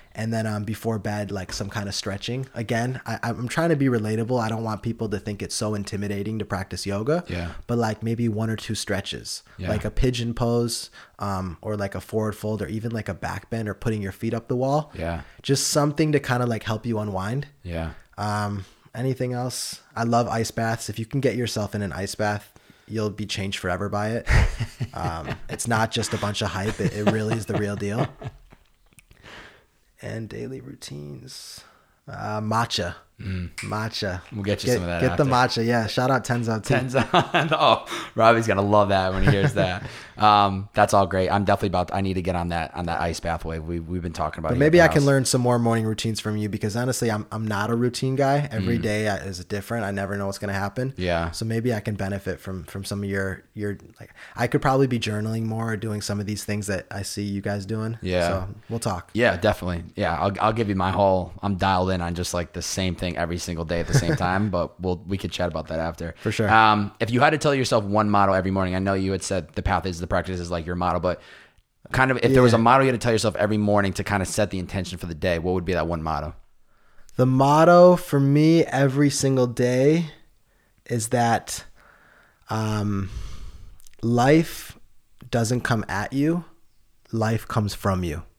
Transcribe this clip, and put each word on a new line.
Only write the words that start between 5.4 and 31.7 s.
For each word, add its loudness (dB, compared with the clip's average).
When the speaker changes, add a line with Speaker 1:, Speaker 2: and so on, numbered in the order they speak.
Speaker 1:
it's -8
so -2
intimidating -4
to -6
practice -6
yoga. -2
Speaker 2:
Yeah. -6
Speaker 1:
But, 0
like, -2
maybe -2
one -2
or -4
two -8
stretches, -6
Speaker 2:
Yeah. -6
Speaker 1:
like -2
a -4
pigeon 0
pose, 0
um, -4
or, -6
like, -4
a -8
forward -4
fold, -4
or -4
even, -6
like, -6
a -4
back -8
bend -4
or -4
putting -2
your -6
feet -4
up -6
the -2
wall. 0
Speaker 2:
Yeah. -4
Speaker 1:
Just 0
something 2
to 4
kinda, 0
like, -2
help -4
you 0
unwind. -4
Speaker 2:
Yeah. -6
Speaker 1:
Um, -4
anything -2
else? -6
I -2
love 2
ice -2
baths. -4
If -10
you -6
can -4
get 2
yourself -2
in -2
an -4
ice -6
bath, -2
you'll -2
be -8
changed -6
forever -2
by -2
it. -6
Speaker 2:
<laughs> 8
Speaker 1:
Um, -6
it's -8
not 0
just -4
a -2
bunch -4
of -2
hype. -4
It, 0
it -2
really 0
is -4
the -4
real -2
deal. -2
Speaker 2:
<laughs> -20
Speaker 1:
And -8
daily -10
routines. -16